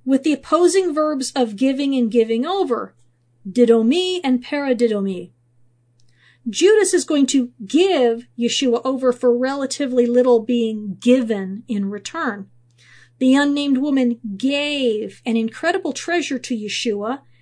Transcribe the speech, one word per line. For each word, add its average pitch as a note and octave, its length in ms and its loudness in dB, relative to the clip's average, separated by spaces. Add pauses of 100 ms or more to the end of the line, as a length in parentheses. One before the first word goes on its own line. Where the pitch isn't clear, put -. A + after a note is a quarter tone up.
with C4 180 2
the D4+ 100 2
opposing E4+ 600 2
verbs D4+ 420 -2
of A#3 200 0
giving C4+ 400 0
and A#3+ 160 0
giving A3+ 340 2
over, C#4+ 500 -4 (540)
didomi B3 760 2
and B3+ 220 0
paradidomi. G#3+ 840 -2 (1160)
Judas F#4 460 4
is E4+ 120 2
going C#4+ 220 2
to B3 240 0 (140)
give B3+ 640 2 (100)
Yeshua A#3+ 480 0
over C4 260 0
for B3 240 2
relatively C4 680 -2
little B3 340 4
being A3 600 -4
given A3 680 2
in G3+ 220 -4
return. G#3 580 -8 (680)
The C4 160 4
unnamed C#4+ 460 2
woman C4 400 0 (180)
gave C4 880 -2
an A3+ 120 0
incredible D#4+ 540 -2
treasure E4+ 460 -4
to B3 180 -8
Yeshua, G#3 680 -6 (200)